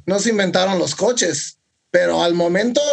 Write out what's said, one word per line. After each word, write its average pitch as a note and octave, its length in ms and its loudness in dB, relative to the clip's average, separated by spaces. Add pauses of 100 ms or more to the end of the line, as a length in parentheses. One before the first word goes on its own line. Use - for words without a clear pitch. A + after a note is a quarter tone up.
no F#3+ 140 0
se A3 120 0
inventaron F#3+ 480 0
los C#3 160 -2
coches, F#3+ 640 -2 (320)
pero E3+ 320 2
al E3+ 100 2
momento G3 480 0 (120)